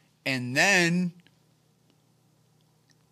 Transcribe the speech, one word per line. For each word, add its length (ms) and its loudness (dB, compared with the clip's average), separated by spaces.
And 300 -6
then 560 2